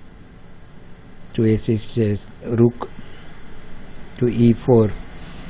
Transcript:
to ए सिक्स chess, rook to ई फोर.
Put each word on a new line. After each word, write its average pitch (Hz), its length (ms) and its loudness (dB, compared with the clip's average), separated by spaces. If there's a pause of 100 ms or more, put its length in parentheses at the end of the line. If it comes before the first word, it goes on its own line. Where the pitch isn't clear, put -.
(1400)
to 113 100 4
ए 110 100 6
सिक्स 110 420 -2
chess, 104 200 2 (340)
rook 117 340 4 (1300)
to 120 120 4
ई 117 200 8
फोर. 113 360 6 (600)